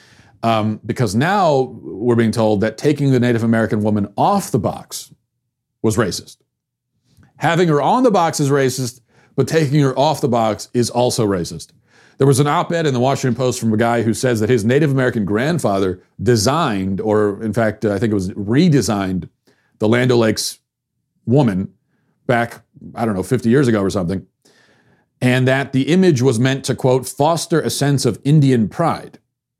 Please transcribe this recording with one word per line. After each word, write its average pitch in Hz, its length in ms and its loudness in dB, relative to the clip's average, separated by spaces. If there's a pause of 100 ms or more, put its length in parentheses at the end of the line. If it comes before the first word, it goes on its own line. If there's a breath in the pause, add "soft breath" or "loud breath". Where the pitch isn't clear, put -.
(420 soft breath)
Um, 110 440 -2
because 113 300 -4
now 147 680 0
we're 95 340 -2
being 113 160 2
told 107 300 0
that 110 160 -2
taking 143 340 0
the 127 80 4
Native 120 240 0
American 113 380 0
woman 104 360 -2
off 185 340 0
the 117 80 0
box - 540 -8 (680)
was 107 140 0
racist. - 420 -4 (1000 soft breath)
Having 170 320 2
her 147 120 2
on 208 220 2
the 240 80 4
box 165 300 0
is 139 80 0
racist, 131 500 -2 (360 soft breath)
but 135 120 0
taking 151 340 2
her 131 160 0
off 139 220 0
the 135 80 -2
box 113 460 -2
is 120 160 0
also 120 360 0
racist. 87 460 -4 (460 soft breath)
There 135 100 4
was 131 120 4
an 147 80 2
op-ed 165 380 -2
in 139 80 0
the 120 60 0
Washington 131 380 0
Post 127 220 -2
from 113 120 -2
a 107 60 0
guy 117 240 2
who 110 120 0
says 120 280 0
that 110 80 -2
his 117 160 2
Native 139 260 2
American 123 320 0
grandfather 101 760 -2 (200 soft breath)
designed, 110 760 0
or 104 420 0
in 107 120 -4
fact, 113 320 -2
uh, 101 80 0
I 98 60 -2
think 110 120 0
it 110 40 0
was 95 160 -2
redesigned, 104 1000 0 (500)
the 107 80 0
Land 123 240 2
O'Lakes 113 480 0 (680)
woman 113 460 0 (560)
back, 117 340 -2 (340)
I 113 100 -4
don't 107 100 -2
know, 92 80 -4
fifty 117 260 -2
years 135 180 4
ago 107 140 2
or 95 80 -2
something, 90 360 -4 (960 soft breath)
and 127 260 2
that 131 240 0
the 131 120 0
image 165 380 2
was 127 160 2
meant 131 280 0
to, 127 100 -2
quote, 127 320 0
"foster 160 540 0
a 120 80 -4
sense 143 360 0
of 110 200 -2
Indian 135 420 4
pride." - 520 -4 (400)